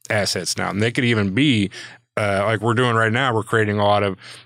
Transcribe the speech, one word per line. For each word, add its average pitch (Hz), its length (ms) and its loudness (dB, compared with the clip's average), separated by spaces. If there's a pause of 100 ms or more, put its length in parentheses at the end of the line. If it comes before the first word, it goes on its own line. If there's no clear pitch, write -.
assets 98 480 -4
now. 90 140 -4
And 95 100 -2
they 120 100 0
could 127 140 -2
even 104 300 0
be, 120 340 2 (480)
uh, 101 280 0
like 107 160 0
we're 117 120 0
doing 120 220 2
right 113 180 4
now, 127 220 0
we're 104 80 0
creating 104 360 0
a 101 60 2
lot 101 160 4
of 98 160 -2 (280)